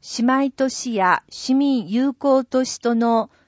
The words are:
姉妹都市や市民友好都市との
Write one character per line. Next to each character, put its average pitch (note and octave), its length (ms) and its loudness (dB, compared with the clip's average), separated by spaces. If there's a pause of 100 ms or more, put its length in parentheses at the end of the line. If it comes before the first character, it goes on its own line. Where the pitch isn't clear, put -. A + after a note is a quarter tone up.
(180)
姉 A#3 60 -2
妹 C4 280 2
都 C4+ 180 -2
市 B3 240 -8
や F#3 340 2
市 - 280 -4
民 C4 340 0
友 B3+ 240 0
好 C4+ 320 0
都 C4 180 0
市 - 160 -10
と A#3 160 -2
の A3+ 340 0 (180)